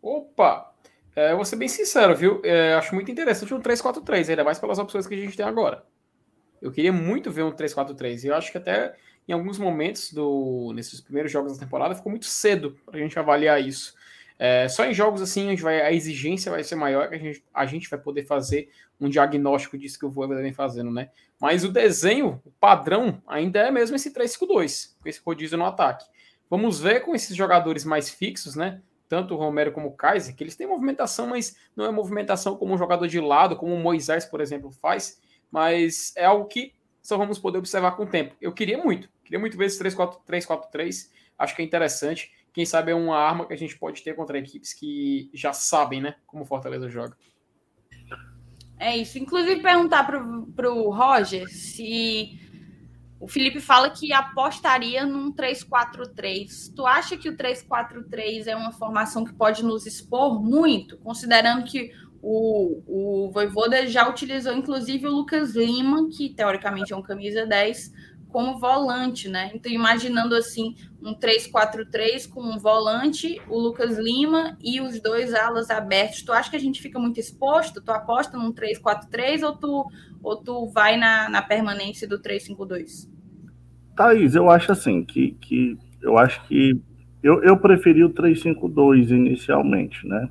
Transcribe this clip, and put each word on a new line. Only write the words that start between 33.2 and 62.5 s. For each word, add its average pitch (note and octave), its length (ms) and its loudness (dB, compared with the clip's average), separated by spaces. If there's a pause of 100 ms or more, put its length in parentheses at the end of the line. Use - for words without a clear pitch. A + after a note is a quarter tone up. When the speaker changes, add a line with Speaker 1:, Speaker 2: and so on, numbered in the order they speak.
Speaker 1:
lado, D#3 360 4
como F3 180 -4
o F3 40 -4
Moisés, E3 460 -2
por D3+ 160 -10
exemplo, C#3+ 300 -8
faz, - 500 -4 (300)
mas E3 680 0
é F3 80 -2
algo G3+ 220 4
que B3+ 260 -8 (300)
só - 140 -4
vamos G3+ 220 -2
poder F#3 200 -4
observar F3+ 340 -2
com G#3 120 -8
o - 20 -10
tempo. D#3 340 -4
Eu F3 120 -8
queria G#3 240 -2
muito, D4+ 320 -2 (160)
queria E3+ 140 -8
muito A3 180 -6
ver F#3+ 80 0
esse F#3+ 140 -2
três F#3 160 -4
quatro, F3+ 320 -4
três F3 180 -4
quatro D#3+ 260 -6
três, F3 400 -8 (280)
acho C#3 180 -4
que E3+ 60 -6
é - 20 -4
interessante. D#3+ 680 -4 (220)
Quem E3+ 140 -2
sabe E3 240 0
é E3+ 40 2
uma E3 220 0
arma D#3+ 300 0
que E3 80 -10
a - 20 -12
gente D#3 220 -12
pode D#3 240 -12
ter D#3 120 -8
contra D3 240 -8
equipes C3+ 360 -14
que C#3+ 580 -6
já C#3 220 -4
sabem, C3+ 480 0
né, D3 140 -8 (100)
como D#3 160 -16
o C#3 40 -12
Fortaleza C3 440 -8
joga. A#2+ 260 -12 (1600)
Speaker 2:
É A#3+ 180 -4
isso. A3+ 220 -8
Inclusive, E4+ 440 -2
perguntar E4+ 420 4
pro, A#3 420 -8 (100)
pro A#3 340 0
Roger G3+ 580 2
se A3+ 880 -6 (840)
o F#3+ 60 -16
Felipe C4 340 -2
fala C4+ 300 6
que D4+ 220 -6
apostaria C4+ 920 0
num C#4 260 -4
três C4 300 -4
quatro B3 460 -2
três. G3 600 -10
Tu - 180 -10
acha E4 300 2
que - 120 -8
o D#4 80 -8
três B3+ 260 -6
quatro A#3+ 420 -6
três A3 420 -8
é A3+ 80 -4
uma A3+ 180 -8
formação A3 520 -4
que - 80 -12
pode A3 320 2
nos A3 220 -2
expor A#3+ 560 0
muito, C4 560 2
considerando A#3 640 2
que B3 280 -8 (280)
o, G#3+ 640 0